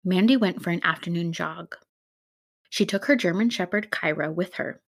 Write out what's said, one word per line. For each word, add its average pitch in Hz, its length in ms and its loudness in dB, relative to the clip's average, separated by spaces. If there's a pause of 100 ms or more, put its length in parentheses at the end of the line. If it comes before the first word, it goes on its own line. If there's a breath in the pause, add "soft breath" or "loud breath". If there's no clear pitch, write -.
Mandy 190 320 6
went 214 260 2
for 175 100 -2
an 170 120 0
afternoon 170 480 -2
jog. 165 440 -8 (920)
She - 160 2
took 196 200 -4
her 285 100 6
German 208 340 0
Shepherd, 208 420 -2
Kyra, 156 420 -2
with 175 220 -4
her. - 260 -8 (140)